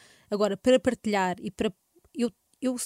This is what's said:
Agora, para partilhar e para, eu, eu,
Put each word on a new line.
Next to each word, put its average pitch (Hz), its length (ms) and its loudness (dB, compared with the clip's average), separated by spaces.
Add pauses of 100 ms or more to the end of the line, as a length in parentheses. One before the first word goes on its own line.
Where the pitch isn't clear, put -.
(300)
Agora, 202 260 0
para 254 220 4
partilhar 208 640 0
e 208 100 -10
para, 214 220 -2 (420)
eu, 240 160 -2 (300)
eu, 254 260 -2